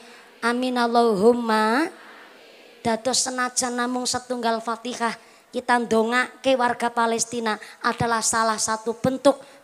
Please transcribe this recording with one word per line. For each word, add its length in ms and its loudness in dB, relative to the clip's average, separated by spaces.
Amin 320 0
Allahumma. 1120 4
Dados 400 0
senajan 560 -4
namung 240 -4
setunggal 560 -4
Fatihah, 560 -6
kita 320 0
ndongake 720 0
warga 400 0
Palestina 640 0
adalah 400 0
salah 400 0
satu 320 -4
bentuk 480 2